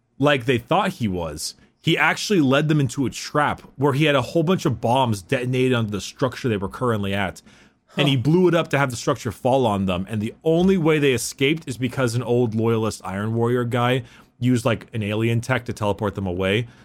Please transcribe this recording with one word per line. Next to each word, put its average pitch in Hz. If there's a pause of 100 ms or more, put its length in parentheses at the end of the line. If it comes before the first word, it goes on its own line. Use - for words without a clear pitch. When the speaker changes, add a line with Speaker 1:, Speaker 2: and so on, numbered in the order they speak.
(180)
Speaker 1:
like 139
they 127
thought 185
he 117
was, 82 (260)
he 151
actually 175
led 143
them 156
into 139
a 110
trap 135 (140)
where 139
he 147
had 147
a 131
whole 160
bunch 175
of 135
bombs 117
detonated 127
on 117
the 101
structure -
they 110
were 95
currently 104
at. 98 (560)
And 147
he 139
Speaker 2:
Huh. 127
Speaker 1:
blew 170
it 170
up 160
to 143
have 139
the 120
structure 131
fall 127
on 101
them. 92
And 110
the 110 (100)
only 180
way 156
they 139
escaped 139
is 120
because 123
an 123
old 120
loyalist 110
Iron 101
Warrior 120
guy 123 (360)
used, 123
like, 117
an 110
alien 113
tech 120
to 113
teleport 104
them 98
away. 95 (180)